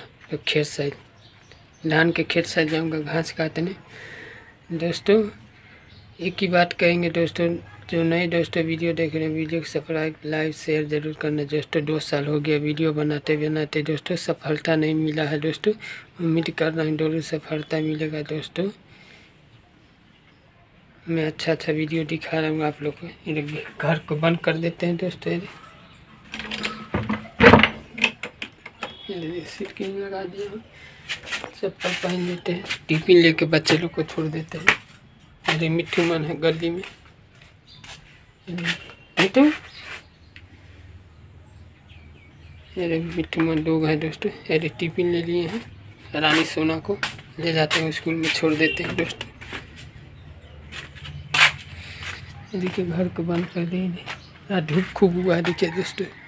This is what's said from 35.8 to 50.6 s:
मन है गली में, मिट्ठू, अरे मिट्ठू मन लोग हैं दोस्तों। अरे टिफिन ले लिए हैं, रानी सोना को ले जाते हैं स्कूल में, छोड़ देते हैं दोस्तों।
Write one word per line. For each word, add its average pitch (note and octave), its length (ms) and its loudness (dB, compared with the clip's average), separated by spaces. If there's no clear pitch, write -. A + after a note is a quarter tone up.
मन E3 200 2
है C#3+ 160 -4
गली E3 280 2
में, F3+ 140 -4
मिट्ठू, F3 920 0
अरे E3+ 240 0
मिट्ठू E3 440 -2
मन D#3+ 160 2
लोग D#3+ 260 2
हैं D3+ 140 4
दोस्तों। D#3 300 -4
अरे D#3+ 200 2
टिफिन F3 320 0
ले E3+ 120 2
लिए E3+ 240 0
हैं, G#3 120 -4
रानी D#3 300 4
सोना D#3+ 340 0
को C#3 180 -4
ले E3 140 0
जाते D#3+ 260 4
हैं D#3+ 120 0
स्कूल D#3+ 220 -2
में, D#3+ 160 0
छोड़ D#3+ 240 2
देते D#3 300 2
हैं - 140 -4
दोस्तों। - 300 -4